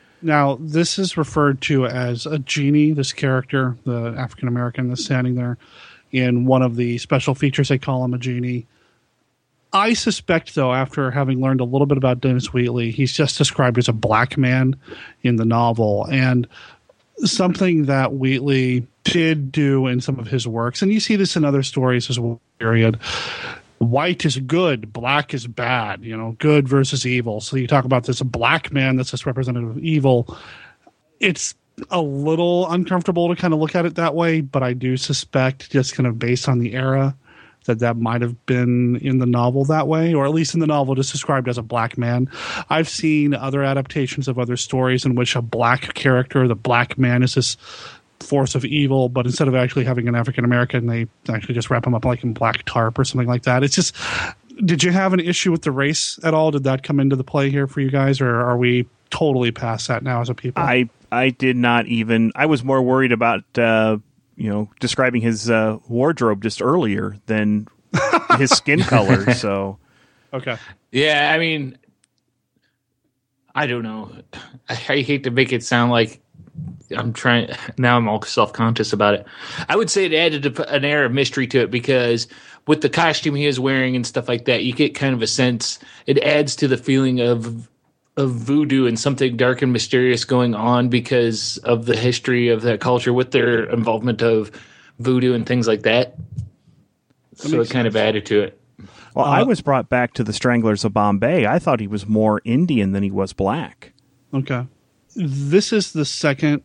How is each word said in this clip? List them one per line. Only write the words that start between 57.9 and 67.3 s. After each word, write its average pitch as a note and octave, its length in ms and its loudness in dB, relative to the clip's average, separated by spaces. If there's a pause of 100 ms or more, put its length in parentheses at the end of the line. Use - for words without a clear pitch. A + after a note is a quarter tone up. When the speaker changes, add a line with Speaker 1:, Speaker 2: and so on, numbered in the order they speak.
Speaker 1:
guys, C#3 300 2
or A#2+ 200 2
are B2 160 0
we B2 300 2 (240)
totally B2+ 400 0
past A2+ 360 -6
that A#2+ 160 -2
now B2 180 -2
as A#2+ 80 -4
a A#2+ 60 -4
people? C3 280 -6
Speaker 2:
I, B2+ 260 2 (220)
I B2+ 180 2
did B2+ 280 0
not A#2+ 300 4
even, A2+ 480 2
I C#3 120 0
was C#3 160 2
more C3+ 180 2
worried B2+ 300 2
about, A#2 320 2 (140)
uh, A2 400 4 (400)
you A2 120 -4
know, G#2 200 -4 (100)
describing B2 420 0
his, A2+ 280 -2
uh, A2 280 2 (120)
wardrobe A#2 540 0
just G#2+ 180 -4
earlier G#2 640 0
than G#2+ 420 0 (720)